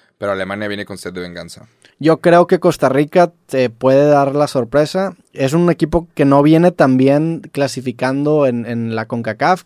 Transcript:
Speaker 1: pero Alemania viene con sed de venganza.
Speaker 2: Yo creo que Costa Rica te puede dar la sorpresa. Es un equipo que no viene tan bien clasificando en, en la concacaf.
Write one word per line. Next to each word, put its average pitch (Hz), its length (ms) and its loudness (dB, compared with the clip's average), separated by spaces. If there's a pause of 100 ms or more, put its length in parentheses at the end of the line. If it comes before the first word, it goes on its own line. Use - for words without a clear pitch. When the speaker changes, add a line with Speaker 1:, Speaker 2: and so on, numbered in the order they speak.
(160)
Speaker 1:
pero 101 160 -6
Alemania 98 340 -8
viene 104 200 -8
con 98 100 -16
sed 90 160 -12
de 90 80 -10
venganza. 87 460 -16 (360)
Speaker 2:
Yo 156 200 0
creo 175 240 4
que 185 140 0
Costa 156 280 0
Rica 151 420 2 (160)
te 131 220 -2
puede 131 400 2
dar 139 260 2
la 147 140 0
sorpresa. 147 680 -2 (200)
Es 135 180 -2
un 170 180 2
equipo 165 440 -2
que 147 100 0
no 139 180 4
viene 160 300 4
tan 135 240 2
bien 147 460 0 (100)
clasificando 139 960 -2
en, 120 180 -4
en 117 320 -6
la 110 100 -6
concacaf. 120 600 -4